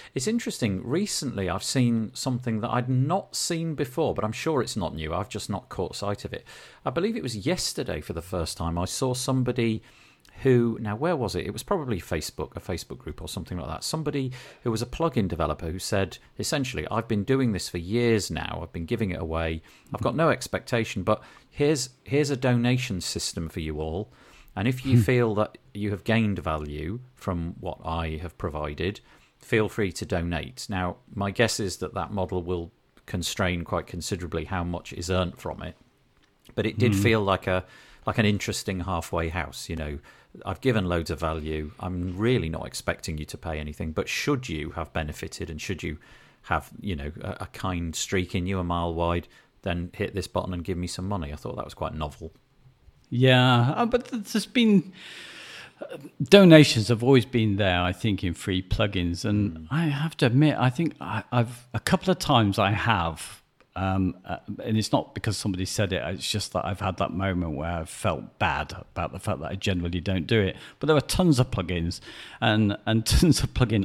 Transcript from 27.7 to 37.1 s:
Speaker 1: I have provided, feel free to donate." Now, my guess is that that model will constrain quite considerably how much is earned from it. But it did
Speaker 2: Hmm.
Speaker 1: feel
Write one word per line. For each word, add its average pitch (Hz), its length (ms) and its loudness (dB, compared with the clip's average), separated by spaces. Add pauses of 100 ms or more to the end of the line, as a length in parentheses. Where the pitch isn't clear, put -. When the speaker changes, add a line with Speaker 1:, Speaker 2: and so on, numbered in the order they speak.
Speaker 1:
I 80 380 -2
have 85 160 -12
provided, 78 640 -4 (400)
feel 107 280 2
free 98 220 -2
to 85 160 -8
donate." 85 640 -4
Now, 92 300 -4 (140)
my 98 200 -2
guess 113 260 2
is 98 200 -4
that - 160 -6
that 92 180 -6
model 92 320 -2
will 87 260 -6 (360)
constrain 87 580 -2
quite 85 240 -4
considerably 85 560 -6
how 90 180 -4
much 87 300 -6
is 87 180 -6
earned 90 300 0
from 80 240 -8
it. 82 100 -10 (800)
But 113 100 -2
it - 140 -2
did 113 160 4
Speaker 2:
Hmm. 98 80 0
Speaker 1:
feel 110 200 6